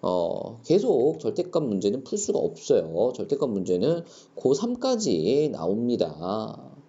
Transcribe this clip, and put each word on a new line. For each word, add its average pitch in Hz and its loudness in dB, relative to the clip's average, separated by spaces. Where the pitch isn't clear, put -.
어, 90 -2
계속 160 4
절대값 156 -2
문제는 104 0
풀 - -6
수가 - -2
없어요. 90 0
절대값 139 -2
문제는 101 0
고삼까지 151 2
나옵니다. 101 -2